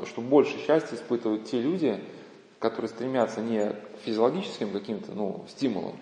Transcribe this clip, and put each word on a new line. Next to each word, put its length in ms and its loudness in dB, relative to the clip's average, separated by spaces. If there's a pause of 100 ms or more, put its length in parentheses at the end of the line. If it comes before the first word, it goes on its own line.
что 140 -10
больше 400 6
счастья 380 2
испытывают 480 0
те 160 -2
люди, 420 0 (560)
которые 300 -2
стремятся 500 0
не 300 2
к 60 -4 (280)
физиологическим 680 0
каким-то, 420 -6
ну, 340 -4
стимулам, 540 -2